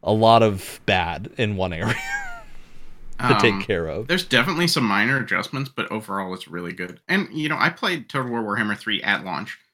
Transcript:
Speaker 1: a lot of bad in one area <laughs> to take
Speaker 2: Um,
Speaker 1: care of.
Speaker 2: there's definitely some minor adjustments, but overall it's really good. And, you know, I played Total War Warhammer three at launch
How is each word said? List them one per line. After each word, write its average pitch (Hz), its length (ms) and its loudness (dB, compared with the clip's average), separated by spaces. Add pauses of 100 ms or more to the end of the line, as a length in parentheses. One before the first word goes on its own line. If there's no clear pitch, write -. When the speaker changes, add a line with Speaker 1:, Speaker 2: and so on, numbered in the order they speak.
Speaker 1:
a 101 100 2
lot 113 300 8
of 104 440 0
bad 87 500 0
in 104 200 0
one 92 160 0
area 98 220 -2
<laughs> - 1300 -10
to 123 180 4
take 104 160 6
Speaker 2:
Um, 98 80 -4
Speaker 1:
care 85 240 0
of. 95 220 -6
Speaker 2:
there's 180 160 0
definitely 156 420 2
some 160 180 2
minor 110 340 2
adjustments, 123 560 -4
but - 180 -4
overall 98 420 -4
it's 92 140 -12
really 87 240 -8
good. 90 340 -10
And, 190 260 0
you 151 160 -2
know, 151 100 -2
I 170 120 2
played 170 380 -2
Total 127 220 -2
War 117 120 -2
Warhammer 104 340 0
three 104 260 -4
at 101 220 0
launch 90 340 -6 (160)